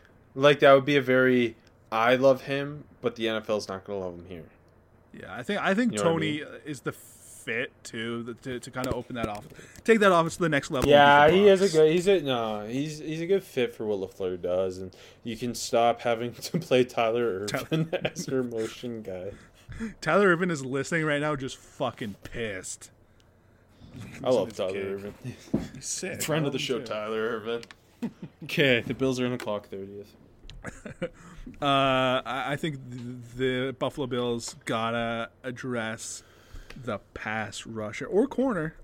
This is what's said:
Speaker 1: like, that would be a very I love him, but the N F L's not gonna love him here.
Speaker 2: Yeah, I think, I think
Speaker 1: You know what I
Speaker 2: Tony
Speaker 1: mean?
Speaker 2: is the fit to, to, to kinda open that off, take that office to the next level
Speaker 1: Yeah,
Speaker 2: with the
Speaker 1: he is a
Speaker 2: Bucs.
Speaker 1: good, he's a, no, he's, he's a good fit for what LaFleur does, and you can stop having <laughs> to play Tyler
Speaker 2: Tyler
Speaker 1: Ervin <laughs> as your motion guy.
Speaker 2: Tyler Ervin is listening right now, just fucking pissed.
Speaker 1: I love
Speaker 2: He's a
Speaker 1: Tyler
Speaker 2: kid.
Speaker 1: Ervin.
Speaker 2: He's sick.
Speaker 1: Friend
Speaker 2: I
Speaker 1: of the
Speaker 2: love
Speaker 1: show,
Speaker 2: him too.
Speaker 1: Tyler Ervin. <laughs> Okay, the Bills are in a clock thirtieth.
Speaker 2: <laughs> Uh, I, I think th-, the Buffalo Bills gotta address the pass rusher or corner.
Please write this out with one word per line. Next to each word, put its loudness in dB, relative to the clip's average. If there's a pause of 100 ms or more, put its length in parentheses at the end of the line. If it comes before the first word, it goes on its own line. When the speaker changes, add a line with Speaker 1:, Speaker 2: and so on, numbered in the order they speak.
(340)
Speaker 1:
like, 4
that 10
would 8
be 2
a 6
very 4 (340)
I 4
love 6
him, -6 (180)
but -4
the -2
N 0
F -8
L's -2
not -10
gonna -6
love -6
him -16
here. -14 (720)
Speaker 2:
Yeah, -16
I -12
think, -4
I 2
think 2
Speaker 1:
You -2
know 0
what 4
I 4
Speaker 2:
Tony 0
Speaker 1:
mean? -10 (200)
Speaker 2:
is -10
the -6
fit -10 (140)
to, -8
to, -8
to -14
kinda -6
open -8
that -4
off, -10 (380)
take 6
that 8
office 2
to -6
the 2
next 0
level 0
Speaker 1:
Yeah, 10
Speaker 2:
with 8
the 6
Speaker 1:
he 8
is 8
a 4
Speaker 2:
Bucs. 2
Speaker 1:
good, 8
he's 2
a, 4
no, -2
he's, -4
he's -8
a -4
good 2
fit -2
for -8
what -2
LaFleur -6
does, -2
and -12 (300)
you -8
can -6
stop 2
having -2
<laughs> -
to -6
play 2
Tyler -2
Speaker 2:
Tyler -4
Speaker 1:
Ervin 0 (100)
<laughs> -8
as -8
your -2
motion -8
guy. -10 (720)
Speaker 2:
Tyler 2
Ervin 2
is -6
listening -2
right 0
now, -2
just -8
fucking -8
pissed. -10 (1300)
Speaker 1:
I 0
love 2
Speaker 2:
He's -14
a -4
Speaker 1:
Tyler -4
Speaker 2:
kid. -6
Speaker 1:
Ervin. -10 (640)
Speaker 2:
He's -16
sick. -8
Speaker 1:
Friend -2
Speaker 2:
I 0
Speaker 1:
of -2
the -6
Speaker 2:
love -4
Speaker 1:
show, -2
Speaker 2:
him -6
too. -12
Speaker 1:
Tyler -4
Ervin. -6 (400)
<laughs> -6 (320)
Okay, 2
the -4
Bills -2
are 0
in -2
a -4
clock -8
thirtieth. -14 (500)
Speaker 2:
<laughs> -12 (520)
Uh, 2
I, -6 (100)
I -2
think -4 (160)
th-, -12 (360)
the -2
Buffalo -4
Bills -4
gotta -2 (140)
address -8 (540)
the 0 (140)
pass -6
rusher -8
or 4
corner. -2